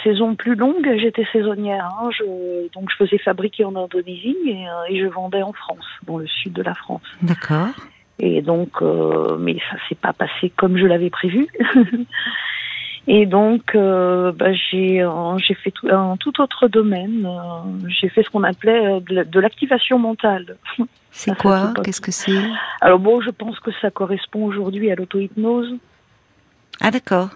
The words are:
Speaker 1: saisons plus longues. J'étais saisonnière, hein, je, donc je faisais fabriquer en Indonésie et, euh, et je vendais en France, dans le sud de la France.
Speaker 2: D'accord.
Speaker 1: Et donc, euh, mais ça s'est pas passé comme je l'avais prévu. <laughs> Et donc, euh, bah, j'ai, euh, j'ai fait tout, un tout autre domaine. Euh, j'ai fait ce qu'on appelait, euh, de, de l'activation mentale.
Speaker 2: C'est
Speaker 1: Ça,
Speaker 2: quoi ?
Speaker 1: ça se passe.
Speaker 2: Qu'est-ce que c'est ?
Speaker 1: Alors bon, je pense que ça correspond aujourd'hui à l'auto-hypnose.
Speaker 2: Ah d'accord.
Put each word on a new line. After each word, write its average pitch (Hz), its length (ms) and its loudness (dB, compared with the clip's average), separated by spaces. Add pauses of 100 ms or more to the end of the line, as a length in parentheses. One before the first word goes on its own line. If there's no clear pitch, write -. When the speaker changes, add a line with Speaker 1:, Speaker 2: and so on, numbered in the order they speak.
Speaker 1:
saisons 220 300 2
plus 240 200 0
longues. 269 440 2
J'étais 220 340 0
saisonnière, 202 560 0 (100)
hein, 233 140 -4
je, 220 120 -4 (500)
donc 190 160 -8
je - 60 -4
faisais 202 200 2
fabriquer 196 480 -2
en 196 100 -4
Indonésie 185 720 -4
et, 190 240 -4
euh, 170 220 -8
et 190 100 -2
je 190 60 0
vendais 185 360 -4
en 208 120 -6
France, - 320 -12 (200)
dans 165 120 -6
le 156 80 -8
sud - 260 -8
de 175 80 -6
la 180 140 -4
France. - 260 -10 (220)
Speaker 2:
D'accord. 170 480 0 (480)
Speaker 1:
Et 165 240 2
donc, 170 260 0 (140)
euh, 80 560 2
mais 85 180 -2 (140)
ça 196 60 -8 (120)
s'est 170 60 -6
pas 165 200 -2
passé - 420 -4
comme 185 220 2
je 185 80 6
l'avais 175 240 4
prévu. 220 380 0 (260)
<laughs> - 1300 0
Et 208 180 8
donc, 214 500 4
euh, 180 580 4
bah, 185 200 2
j'ai, 185 500 2
euh, 175 360 -2
j'ai 190 160 0
fait - 160 -4
tout, - 200 -10
un 190 280 2
tout - 220 -4
autre 262 280 2
domaine. 208 580 2
Euh, 175 640 -8
j'ai 180 200 -2
fait 214 160 2
ce - 60 -4
qu'on 208 120 0
appelait, 214 440 2
euh, 196 140 0
de, 180 220 0
de 160 180 2
l'activation 254 580 2
mentale. 202 580 -2 (560)
Speaker 2:
C'est - 180 -4
Speaker 1:
Ça, 196 60 -2
Speaker 2:
quoi ? 196 220 4
Speaker 1:
ça 196 100 0
se 226 60 -4
passe. 208 100 -2
Speaker 2:
Qu'est-ce 190 160 -6
que - 120 -6
c'est ? 196 280 0 (400)
Speaker 1:
Alors 180 180 6
bon, 220 220 4
je 226 100 -4
pense 220 300 -10
que 226 100 -6 (100)
ça 202 100 -2
correspond 196 540 -4
aujourd'hui 202 460 -2
à 180 60 0
l'auto-hypnose. 220 800 -2 (1040)
Speaker 2:
Ah 208 100 2
d'accord. 196 460 0